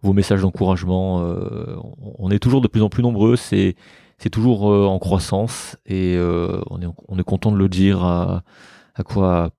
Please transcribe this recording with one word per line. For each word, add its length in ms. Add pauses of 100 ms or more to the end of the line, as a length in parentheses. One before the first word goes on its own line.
vos 100
messages 300
d'encouragement, 800
euh, 540 (240)
on, 180
on 140
est 80
toujours 200
de 80
plus 140
en 60
plus 160
nombreux, 320
c'est, 400 (420)
c'est 120
toujours, 420
euh, 140
en 120
croissance 760 (100)
et, 300
euh, 520
on 140
est, 40 (220)
on 100
est 60
content 280
de 60
le 100
dire 360
à, 380 (520)
à 80
quoi 560